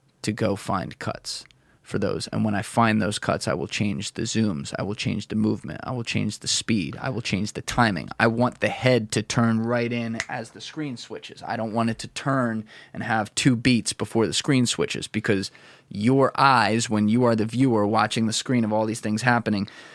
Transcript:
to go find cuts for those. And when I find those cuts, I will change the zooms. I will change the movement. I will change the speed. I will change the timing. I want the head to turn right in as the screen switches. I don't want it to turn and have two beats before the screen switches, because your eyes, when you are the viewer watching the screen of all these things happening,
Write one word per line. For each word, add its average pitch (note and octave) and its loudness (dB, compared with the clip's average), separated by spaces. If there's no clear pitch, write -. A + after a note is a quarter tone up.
to A2 0
go G2+ 0
find - -4
cuts - -8
for - -4
those. - -2
And G#2+ -2
when G#2 0
I F#2+ -2
find A2 2
those G#2 -2
cuts, - -2
I F2 0
will - -4
change G2+ -4
the E2+ -6
zooms. G#2+ -2
I - -4
will G2+ -4
change G2+ -6
the G#2+ -6
movement. G#2+ -2
I - -8
will B2 -6
change G#2 -4
the - -10
speed. F2 -2
I C3 -6
will G#2+ -6
change G#2 -4
the - -8
timing. F#2+ 0
I A2+ 6
want A#2 0
the G2+ 0
head A#2+ 2
to A2 0
turn A#2 2
right A#2+ -2
in A2+ -6
as A#2 -10
the - -18
screen C#3+ -8
switches. - -14
I G2 -4
don't G#2+ -4
want A#2 2
it - -6
to - -10
turn A#2+ -2
and - -8
have A2 0
two C3 4
beats A#2 2
before A2 2
the E2 -2
screen B2+ 2
switches, - -2
because G#2 0
your B2+ 2
eyes, A#2 4
when G#2+ 2
you A#2+ 4
are A#2 6
the G#2+ 2
viewer A2+ 2
watching A2 2
the A2 0
screen B2 0
of G#2+ 0
all A2 2
these A2 -4
things G#2+ -2
happening, A2 2